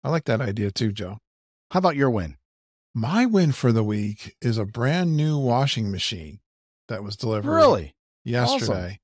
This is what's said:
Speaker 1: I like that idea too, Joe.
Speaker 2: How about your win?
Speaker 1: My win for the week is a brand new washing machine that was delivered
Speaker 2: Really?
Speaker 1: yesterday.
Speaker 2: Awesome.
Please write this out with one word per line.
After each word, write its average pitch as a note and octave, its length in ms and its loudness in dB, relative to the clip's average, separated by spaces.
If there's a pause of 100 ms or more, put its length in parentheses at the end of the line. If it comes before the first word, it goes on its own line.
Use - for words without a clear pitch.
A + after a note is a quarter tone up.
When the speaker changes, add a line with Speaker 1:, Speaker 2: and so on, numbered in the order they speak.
Speaker 1:
I C3 60 -4
like D#3+ 160 -2
that A2 160 0
idea G2+ 300 -2
too, A2 200 -2
Joe. G2+ 260 -10 (540)
Speaker 2:
How F#3 80 2
about F3+ 160 2
your C#3 140 4
win? F2 280 -2 (560)
Speaker 1:
My D#3 320 2
win F#3 260 4
for B2 200 2
the A2+ 120 2
week G#2 580 -4
is A#2 160 0
a G#2+ 80 -2
brand D3+ 520 0
new D3+ 200 0
washing B2 540 0
machine F2 480 -8 (480)
that G#2 160 -8
was G2+ 140 -10
delivered A2+ 340 -2
Speaker 2:
Really? G#3+ 420 4 (300)
Speaker 1:
yesterday. A#2+ 500 0 (120)
Speaker 2:
Awesome. G2 180 -10